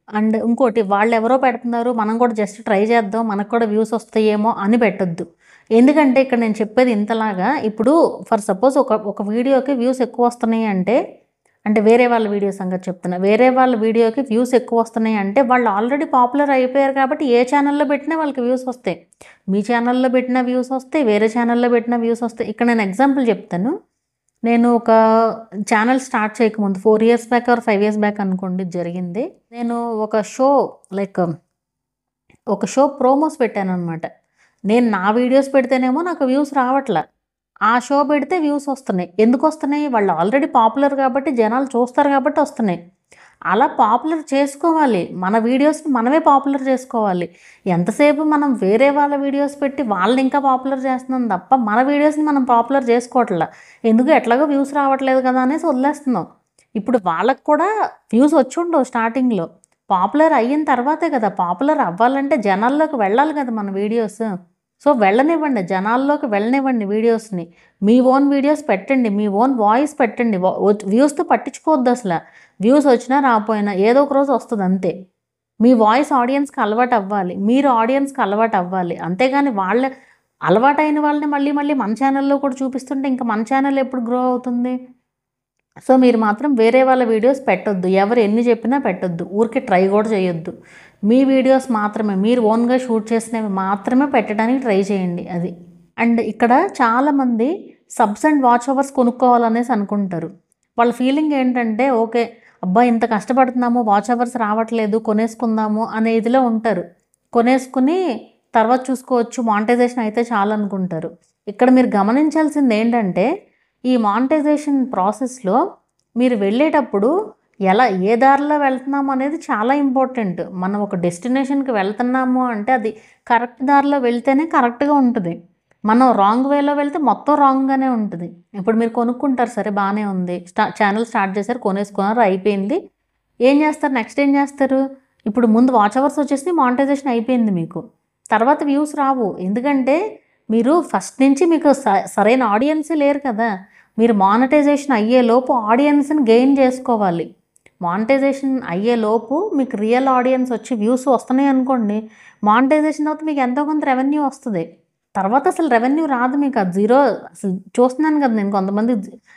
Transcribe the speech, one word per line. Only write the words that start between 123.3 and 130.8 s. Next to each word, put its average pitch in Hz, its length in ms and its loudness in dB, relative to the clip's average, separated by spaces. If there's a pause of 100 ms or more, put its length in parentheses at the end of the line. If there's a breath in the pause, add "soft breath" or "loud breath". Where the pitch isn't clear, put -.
దారిలో 285 340 2
వెళ్తేనే 262 480 0
కరెక్ట్గా 285 460 0
ఉంటుంది. 226 500 0 (420)
మనం 240 280 4
రాంగ్ 214 340 2
వేలో 285 280 0
వెళ్తే 285 240 -2
మొత్తం 277 360 0
రాంగ్గానే 269 540 2
ఉంటుంది. 185 480 -4 (180)
ఇప్పుడు 208 220 -2
మీరు 226 140 0
కొనుక్కుంటారు, 247 580 -2
సరే 208 220 -6
బాగానే 202 340 -2
ఉంది, 180 440 -6
స్టా-, - 200 -2
ఛానల్ 214 380 -2